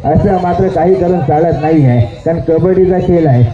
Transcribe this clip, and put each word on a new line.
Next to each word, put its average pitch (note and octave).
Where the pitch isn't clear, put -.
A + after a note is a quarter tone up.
असं F3+
मात्र F3+
काही F3
करून F3
चालत D3+
नाहीये, C#3+
कारण E3
कबड्डीचा F3+
खेळ F3
आहे. B2